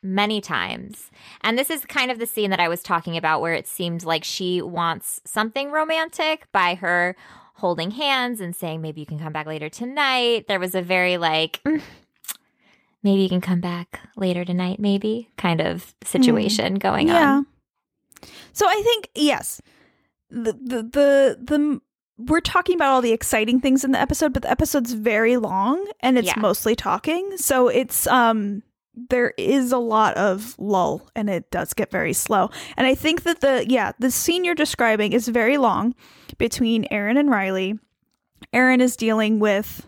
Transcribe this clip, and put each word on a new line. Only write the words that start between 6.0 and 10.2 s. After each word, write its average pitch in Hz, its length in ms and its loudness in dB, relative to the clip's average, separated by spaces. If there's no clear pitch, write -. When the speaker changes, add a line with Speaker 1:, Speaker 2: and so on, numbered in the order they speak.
Speaker 1:
by 180 240 2
her 175 400 0
holding 185 360 -2
hands 247 500 -2
and 175 140 -8
saying, 160 260 -8
"Maybe 156 200 -10
you 147 60 -12
can 151 120 -10
come 156 140 -10
back 151 140 -8
later 151 220 -8
tonight." 247 800 -2